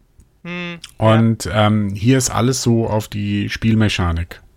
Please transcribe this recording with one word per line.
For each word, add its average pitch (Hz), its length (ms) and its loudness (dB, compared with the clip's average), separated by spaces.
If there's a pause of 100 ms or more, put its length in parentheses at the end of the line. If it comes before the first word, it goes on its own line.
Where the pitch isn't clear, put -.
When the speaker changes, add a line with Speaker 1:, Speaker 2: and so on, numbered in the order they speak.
(440)
Speaker 1:
Hm, 175 340 -10 (200)
Speaker 2:
Und, 113 480 2
Speaker 1:
ja. 107 200 2
Speaker 2:
ähm, 104 260 0
hier 110 260 2
ist 123 120 -2
alles 123 320 0
so 113 240 2
auf 107 220 -2
die 104 420 -4
Spielmechanik 98 920 0 (140)